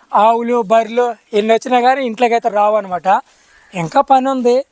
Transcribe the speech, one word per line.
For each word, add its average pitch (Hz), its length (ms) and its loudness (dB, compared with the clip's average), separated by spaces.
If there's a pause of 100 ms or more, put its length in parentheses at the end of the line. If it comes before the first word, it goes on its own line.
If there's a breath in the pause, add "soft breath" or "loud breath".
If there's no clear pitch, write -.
(140 soft breath)
ఆవులు, 233 480 2
బర్రెలు 226 540 0 (180)
ఎన్ని 220 200 0
వచ్చినా 247 260 0
కానీ 262 260 0
ఇంట్లోకి 233 280 -2
అయితే 226 160 -2
రావు 208 260 0
అనమాట. 185 320 -6 (680 soft breath)
ఇంకా 175 260 -2
పని 269 280 2
ఉంది 254 420 0